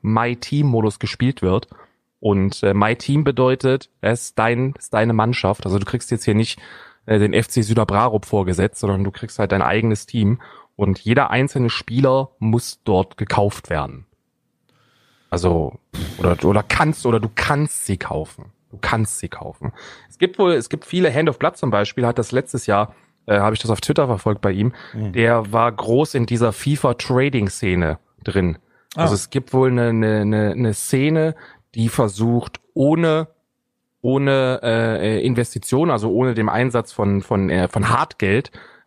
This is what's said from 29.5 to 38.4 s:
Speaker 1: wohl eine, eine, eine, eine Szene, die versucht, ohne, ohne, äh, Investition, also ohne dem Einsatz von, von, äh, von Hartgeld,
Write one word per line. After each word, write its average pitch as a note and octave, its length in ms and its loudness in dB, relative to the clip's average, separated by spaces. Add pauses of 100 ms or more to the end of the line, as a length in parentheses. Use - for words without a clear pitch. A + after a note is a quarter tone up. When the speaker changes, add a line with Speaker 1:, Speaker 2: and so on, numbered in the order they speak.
Speaker 1:
wohl C3 160 4
eine, A#2+ 180 0
eine, A2 320 0
eine, G#2+ 300 0
eine A2 240 -2
Szene, D#3 600 0 (420)
die A2+ 120 0
versucht, A2+ 720 -2 (160)
ohne, D#3+ 540 2 (720)
ohne, C3+ 640 2
äh, A2 600 0
Investition, B2+ 680 0
also A2 200 0
ohne B2 240 2
dem G#2+ 140 0
Einsatz A#2 420 0
von, G2+ 320 0
von, G2 280 0
äh, F2+ 180 2
von F#2 200 -2
Hartgeld, A#2 600 0 (360)